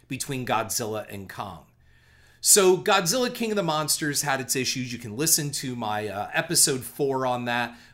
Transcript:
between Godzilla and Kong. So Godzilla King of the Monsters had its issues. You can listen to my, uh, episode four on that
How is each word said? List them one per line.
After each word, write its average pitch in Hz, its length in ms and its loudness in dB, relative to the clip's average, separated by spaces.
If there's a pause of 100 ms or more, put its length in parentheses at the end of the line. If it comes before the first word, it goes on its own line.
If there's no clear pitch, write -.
between 131 380 -6
Godzilla 110 640 -2
and 98 180 -12
Kong. 92 380 -12 (760)
So 190 340 8
Godzilla 202 580 2
King 226 180 -2
of 208 40 0
the 196 80 0
Monsters 151 600 0
had 135 180 0
its - 140 -2
issues. 127 360 -2
You 120 80 -8
can 104 160 -10
listen 147 360 2
to 127 240 -6
my, 107 320 -4
uh, 98 260 -6
episode 151 480 2
four 135 440 -2
on 123 200 -2
that 120 320 -2 (160)